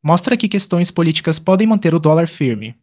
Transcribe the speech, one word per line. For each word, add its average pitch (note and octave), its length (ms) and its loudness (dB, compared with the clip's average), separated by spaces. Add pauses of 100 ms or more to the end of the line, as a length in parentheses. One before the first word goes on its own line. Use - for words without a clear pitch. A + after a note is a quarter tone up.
Mostra F3+ 340 0
que A3+ 100 -2
questões F3 440 -2
políticas D#3+ 480 -2
podem G3 280 2
manter G3+ 260 0
o E3+ 60 0
dólar D#3+ 280 2
firme. A#2 560 -6